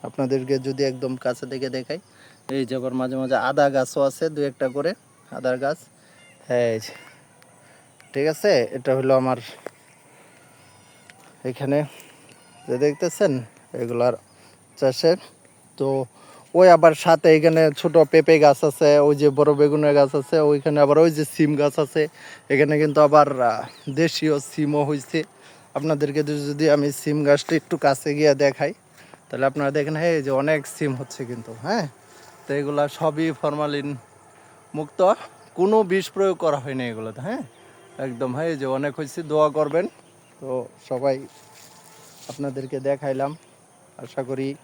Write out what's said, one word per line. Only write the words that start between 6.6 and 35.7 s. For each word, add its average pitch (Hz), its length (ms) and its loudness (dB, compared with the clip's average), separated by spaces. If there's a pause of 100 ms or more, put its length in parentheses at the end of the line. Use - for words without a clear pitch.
যে, - 80 -16 (1200)
ঠিক 139 200 -2
আছে, 202 200 0 (240)
এটা 131 220 -4
হলো 135 220 2
আমার 127 180 -2 (2000)
এখানে 139 280 -4 (920)
যে 127 160 -2
দেখতেছেন 165 480 0 (500)
এগুলার 120 320 0 (640)
চাষের। 165 400 0 (600)
তো 135 100 -2 (680)
ওই 185 80 10 (100)
আবার 160 180 6 (100)
সাথে 165 320 4
এখানে 160 260 4 (180)
ছোট 160 140 -2 (180)
পেঁপে 160 320 6
গাছ 143 160 6 (100)
আছে, 147 200 2 (160)
ওই 147 140 4
যে 147 80 6 (100)
বড় 147 200 6
বেগুনের 147 400 4
গাছ 139 220 4
আছে, 147 160 -4 (140)
ওইখানে 147 340 0
আবার 147 200 4
ওই 170 140 4
যে 151 60 -2 (100)
সিম 151 160 2 (100)
গাছ 147 140 0 (100)
আছে। 151 180 -2 (500)
এখানে 151 300 2
কিন্তু 147 160 2 (100)
আবার, 143 200 6 (140)
আহ, 117 200 0 (380)
দেশীয় 156 340 0 (160)
সিমও 147 380 -2
হয়েছে। 151 300 -6 (600)
আপনাদেরকে 147 500 -2
যদি, 147 220 -4
যদি 147 160 -2 (100)
আমি 143 120 0 (120)
সিম 147 180 -4 (100)
গাছটা 143 320 2
একটু - 160 -6 (100)
কাছে 139 220 0 (100)
গিয়ে 151 140 4 (120)
দেখাই, 143 280 0 (560)
তাহলে 127 220 -4
আপনারা 139 260 -2
দেখেন, 151 240 -2
হ্যাঁ, 170 180 2
এই 139 80 -2
যে 139 60 -2 (100)
অনেক 151 180 0 (140)
সিম 147 260 -4
হচ্ছে - 200 -14 (100)
কিন্তু, 113 220 -12 (120)
হ্যাঁ। 190 220 -2 (580)
তো - 60 -14 (100)
এগুলা 143 240 -2 (140)
সবই 160 280 -2 (140)
ফরমালিন 147 480 -4 (840)
মুক্ত, 151 280 -6 (560)
কোনো 202 180 2 (140)